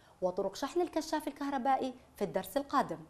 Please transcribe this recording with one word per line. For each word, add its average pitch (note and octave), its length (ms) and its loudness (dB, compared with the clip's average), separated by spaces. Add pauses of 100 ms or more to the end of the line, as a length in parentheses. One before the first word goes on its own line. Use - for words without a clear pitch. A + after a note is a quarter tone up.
(220)
وطرق F#3 340 0
شحن C#4 260 0
الكشاف D#4 460 0
الكهربائي C4+ 680 0 (240)
في G#3+ 60 0
الدرس F#3 340 -2
القادم. C4 420 0 (100)